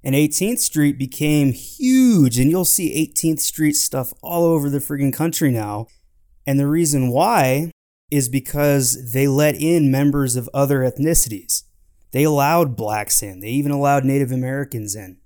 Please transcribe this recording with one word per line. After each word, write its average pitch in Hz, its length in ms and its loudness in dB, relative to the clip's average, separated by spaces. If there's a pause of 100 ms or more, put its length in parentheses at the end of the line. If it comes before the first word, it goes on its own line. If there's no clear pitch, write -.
And 135 100 0
Eighteenth 170 440 0
Street 147 400 0
became 143 540 0
huge, 240 840 2
and 135 140 2
you'll 180 140 0
see - 280 0
Eighteenth 156 460 -2
Street 151 380 -2
stuff - 440 -4
all 170 220 -2
over 156 260 2
the 139 100 -2
friggin' 139 340 -2
country 160 360 0
now. 107 380 -4 (580)
And 139 140 2
the 143 80 0
reason 147 420 2
why 151 640 2 (400)
is 139 160 0
because 131 840 0
they 135 160 2
let 147 260 2
in 156 340 2
members 139 460 2
of 120 180 -6
other 139 260 0
ethnicities. 127 840 -2 (480)
They 139 120 0
allowed 151 520 2
blacks 107 480 -4
in. 95 160 -14
They 104 120 -12
even 143 200 -2
allowed 143 320 2
Native 135 280 0
Americans 127 640 -6
in. 95 320 -16